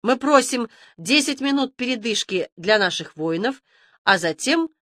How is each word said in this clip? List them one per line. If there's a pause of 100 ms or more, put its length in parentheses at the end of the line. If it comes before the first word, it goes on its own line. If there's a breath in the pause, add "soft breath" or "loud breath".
Мы
просим (280 soft breath)
десять
минут
передышки
для
наших
воинов, (420 soft breath)
а
затем (120)